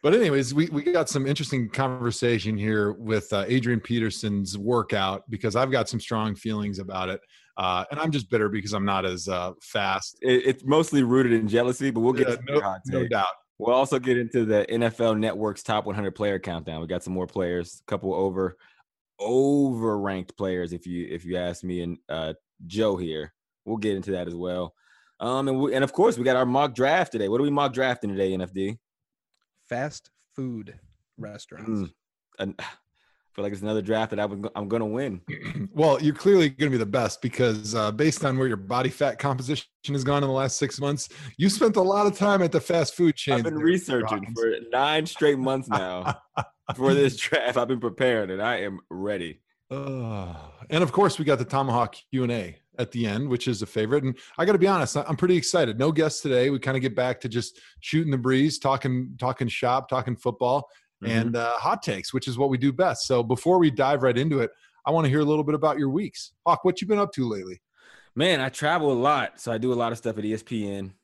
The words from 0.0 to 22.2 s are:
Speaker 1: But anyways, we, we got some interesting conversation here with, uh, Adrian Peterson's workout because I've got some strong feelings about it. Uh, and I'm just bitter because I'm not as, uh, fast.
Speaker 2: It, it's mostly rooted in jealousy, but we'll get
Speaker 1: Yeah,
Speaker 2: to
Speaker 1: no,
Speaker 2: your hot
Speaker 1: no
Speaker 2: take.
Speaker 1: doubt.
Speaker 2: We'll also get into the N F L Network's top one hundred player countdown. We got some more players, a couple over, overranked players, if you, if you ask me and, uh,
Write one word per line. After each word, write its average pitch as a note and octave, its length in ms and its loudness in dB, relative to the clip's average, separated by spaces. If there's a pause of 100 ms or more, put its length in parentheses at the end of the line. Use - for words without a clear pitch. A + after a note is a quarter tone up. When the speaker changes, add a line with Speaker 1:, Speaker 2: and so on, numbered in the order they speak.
Speaker 1:
But D#3 100 6
anyways, C#3 400 4
we, D#3 140 2
we D#3+ 160 -4
got C#4+ 260 2
some C3+ 160 0
interesting C3+ 420 -2
conversation A#2+ 920 0
here G#2+ 340 0
with, G#2+ 400 -2
uh, G2 140 0
Adrian A#2+ 320 2
Peterson's G#2 760 -2
workout G2+ 760 0
because G#2+ 240 -4
I've C3 160 2
got A#2+ 180 0
some A#2 100 -4
strong A2 360 -2
feelings G#2 420 -4
about F#2 320 -6
it. F#2+ 120 -6 (360)
Uh, F#2 320 0
and C#3+ 100 -8
I'm D#3+ 120 0
just C3 180 -4
bitter G#2+ 180 2
because G2+ 260 -4
I'm G2 120 -2
not G2 180 0
as, F#2 240 -4
uh, F#2 260 -4 (100)
fast. F#2+ 580 -4
Speaker 2:
It, B2+ 240 4
it's C3 180 0
mostly D3+ 380 4
rooted B2 320 4
in A2 140 2
jealousy, B2 420 2
but A2+ 120 -2
we'll B2 120 4
get B2+ 160 2
Speaker 1:
Yeah, A#2+ 60 0
Speaker 2:
to A#2 100 -14
Speaker 1:
no, C3+ 80 -6
Speaker 2:
your D3 100 4
hot F#2+ 220 -4
Speaker 1:
no C3 160 -2
Speaker 2:
take. A#2+ 80 -2
Speaker 1:
doubt. G#2 160 2 (320)
Speaker 2:
We'll A#2 160 2
also C3+ 240 4
get B2+ 220 2
into A#2 260 0
the G#2+ 240 2
N A#2 140 0
F A#2 180 0
L A2+ 140 4
Network's G#2+ 480 -2
top G#2+ 240 0
one G2+ 80 -4
hundred G2+ 180 -2
player G#2 240 0
countdown. E2 440 -6
We E2 60 -8
got F2+ 160 -4
some F#2 100 -8
more F#2 120 -2
players, F2 560 -4
a - 80 -20
couple F#2+ 240 -4
over, F#2 440 -2 (640)
overranked A2+ 1160 0
players, F2+ 340 -4
if F2 140 -10
you, F2 240 -8
if E2+ 160 -10
you F2 120 -4
ask F2 260 -6
me F2+ 180 -4
and, E2+ 160 -6 (120)
uh, D#2+ 240 -6 (340)